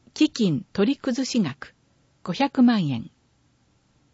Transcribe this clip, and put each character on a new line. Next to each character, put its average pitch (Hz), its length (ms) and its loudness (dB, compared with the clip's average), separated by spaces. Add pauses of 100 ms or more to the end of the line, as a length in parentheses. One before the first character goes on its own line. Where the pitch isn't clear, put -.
(120)
基 302 180 2
金 175 420 -2
取 208 220 0
り - 40 -14
崩 262 260 -4
し 247 140 -4
額、 - 380 -6 (480)
五 180 80 -6
百 269 320 2
万 214 240 4
円。 117 240 -6 (1000)